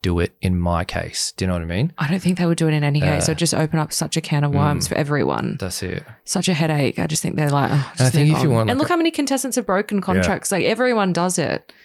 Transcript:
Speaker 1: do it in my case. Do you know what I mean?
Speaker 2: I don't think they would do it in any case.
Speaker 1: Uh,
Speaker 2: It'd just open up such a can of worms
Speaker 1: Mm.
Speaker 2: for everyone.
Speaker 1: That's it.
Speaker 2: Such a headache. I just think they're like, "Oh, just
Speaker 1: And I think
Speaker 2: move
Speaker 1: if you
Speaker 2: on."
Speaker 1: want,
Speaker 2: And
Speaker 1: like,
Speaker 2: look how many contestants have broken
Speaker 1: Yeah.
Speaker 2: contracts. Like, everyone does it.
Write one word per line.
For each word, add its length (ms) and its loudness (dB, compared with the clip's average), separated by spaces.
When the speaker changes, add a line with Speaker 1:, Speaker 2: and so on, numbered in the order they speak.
Speaker 1:
do 180 0
it 220 -2
in 180 2
my 260 0
case. 520 -6
Do 80 -2
you 20 0
know 60 -2
what 100 -4
I 40 -8
mean? 320 -2
Speaker 2:
I 100 -2
don't 100 0
think 200 -2
they 80 0
would 100 2
do 100 0
it 60 2
in 100 0
any 180 2
case. 280 2
Speaker 1:
Uh, 40 0
Speaker 2:
It'd 60 -2
just 140 0
open 260 0
up 140 -2
such 240 -4
a 60 0
can 200 0
of 120 0
worms 320 2
Speaker 1:
Mm. 20 -8
Speaker 2:
for 80 -4
everyone. 640 0
Speaker 1:
That's 220 -6
it. 200 -6
Speaker 2:
Such 240 -2
a 60 2
headache. 440 0
I 80 -2
just 160 -2
think 140 -4
they're 140 0
like, 200 2
"Oh, 200 0
just 100 -10
Speaker 1:
And 60 6
I 40 4
think 180 4
Speaker 2:
move 100 4
Speaker 1:
if 40 2
you 80 4
Speaker 2:
on." 60 4
Speaker 1:
want, 140 2
Speaker 2:
And 80 0
Speaker 1:
like, 60 2
Speaker 2:
look 40 -2
how 80 4
many 140 2
contestants 460 -2
have 100 0
broken 320 0
Speaker 1:
Yeah. 40 0
Speaker 2:
contracts. 480 0
Like, 140 0
everyone 480 2
does 260 0
it. 320 -4